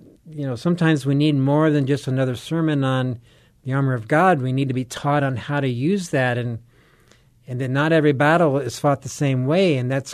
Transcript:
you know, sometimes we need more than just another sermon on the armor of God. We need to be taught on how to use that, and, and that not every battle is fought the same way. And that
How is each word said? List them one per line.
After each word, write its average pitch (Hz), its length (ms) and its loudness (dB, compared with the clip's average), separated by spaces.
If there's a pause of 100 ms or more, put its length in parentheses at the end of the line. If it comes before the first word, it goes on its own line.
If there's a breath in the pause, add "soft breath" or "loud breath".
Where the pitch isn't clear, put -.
(280)
you 147 200 -8
know, 127 80 -4
sometimes 160 500 2
we 139 80 2
need 147 220 2
more 143 340 4
than 147 160 2
just 135 220 -2
another 131 280 0
sermon 156 480 -2
on 127 360 -2 (440 soft breath)
the 131 100 -4
armor 135 200 0
of 113 140 -6
God. 160 340 4
We 131 100 -2
need 135 160 0
to 131 60 -2
be 127 120 -4
taught 143 380 -2
on 135 120 -2
how 143 240 -4
to 139 80 0
use 156 420 -2
that, 127 300 0
and, 117 200 -6 (840 soft breath)
and 123 160 -6
that 135 80 -4
not 143 220 0
every 151 220 4
battle 147 440 2
is 123 220 -6
fought 143 240 0
the 131 60 -12
same 131 360 -2
way. 165 320 2
And 123 140 -2
that 135 220 -4